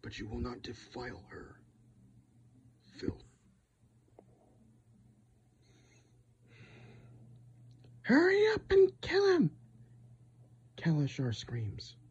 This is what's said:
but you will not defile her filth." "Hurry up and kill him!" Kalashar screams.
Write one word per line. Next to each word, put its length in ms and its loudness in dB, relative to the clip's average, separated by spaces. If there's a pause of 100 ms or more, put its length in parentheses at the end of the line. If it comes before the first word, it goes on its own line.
but 160 -14
you 100 -12
will 120 -8
not 200 -8
defile 680 -14
her 280 -18 (1400)
filth." 260 -10 (4000)
"Hurry 460 4
up 220 -4
and 300 6
kill 260 0
him!" 300 4 (1200)
Kalashar 580 -2
screams. 600 -10 (140)